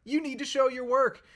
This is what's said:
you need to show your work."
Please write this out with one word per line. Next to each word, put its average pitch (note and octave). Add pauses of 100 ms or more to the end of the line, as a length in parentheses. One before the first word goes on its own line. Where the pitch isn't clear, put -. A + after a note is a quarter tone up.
you C#4
need C#4
to C#4+
show C4+
your B3+
work." B3 (120)